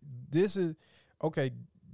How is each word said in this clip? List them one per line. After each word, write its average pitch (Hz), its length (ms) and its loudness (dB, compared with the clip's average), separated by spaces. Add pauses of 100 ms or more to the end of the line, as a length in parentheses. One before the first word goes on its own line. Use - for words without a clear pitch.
(300)
this 185 260 4
is, 170 180 0 (480)
okay, 151 280 0 (440)